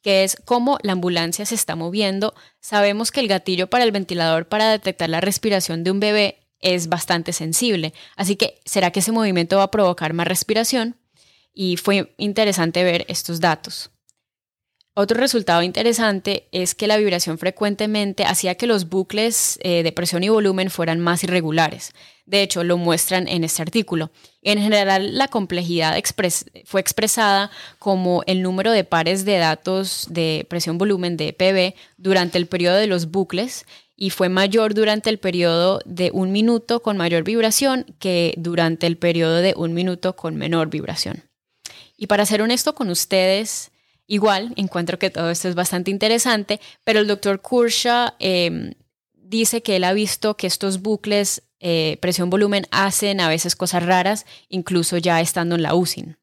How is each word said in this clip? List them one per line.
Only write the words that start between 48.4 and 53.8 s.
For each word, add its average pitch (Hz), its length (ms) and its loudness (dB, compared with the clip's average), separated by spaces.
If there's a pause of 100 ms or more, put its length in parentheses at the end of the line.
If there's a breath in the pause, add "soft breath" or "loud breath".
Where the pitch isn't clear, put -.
dice 226 480 -2
que 196 140 0
él 180 60 2
ha 185 100 2
visto 214 440 -2
que 190 100 -4
estos 190 340 -2
bucles, 208 600 -2 (180)
eh, 160 380 -2
presión-volumen, 185 720 0
hacen 196 480 0
a 170 80 2
veces 165 300 0
cosas 175 260 -2